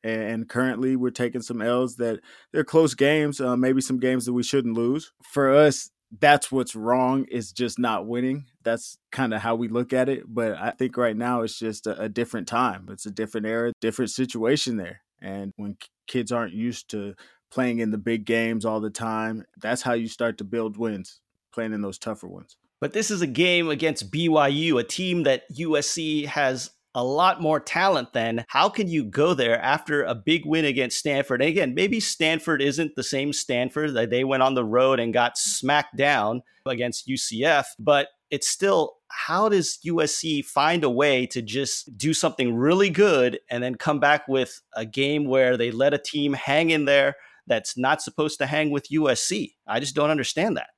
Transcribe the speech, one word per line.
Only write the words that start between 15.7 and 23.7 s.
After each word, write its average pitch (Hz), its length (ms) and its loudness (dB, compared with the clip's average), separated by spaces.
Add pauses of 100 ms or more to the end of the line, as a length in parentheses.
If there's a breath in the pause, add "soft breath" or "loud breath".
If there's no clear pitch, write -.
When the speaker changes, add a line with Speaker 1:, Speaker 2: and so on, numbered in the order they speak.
Speaker 1:
k-, - 140 -20 (180)
kids 117 240 -4
aren't 113 240 -4
used 113 360 -6
to 101 240 -8 (360 soft breath)
playing 123 280 -2
in 113 140 -2
the 107 60 -4
big 110 260 -2
games 113 400 0
all 110 160 0
the 107 100 -4
time, 110 540 -6 (160)
that's 120 220 -4
how 127 100 -2
you 117 160 -2
start 113 300 -4
to 107 60 -10
build 110 320 -4
wins, 107 440 -8 (320)
playing 110 200 -4
in 104 100 -4
those 98 160 -8
tougher 107 280 -10
ones. 92 300 -18 (240)
Speaker 2:
But 147 120 -6
this 214 200 -2
is 175 100 0
a 156 60 0
game 170 400 4
against 151 420 -2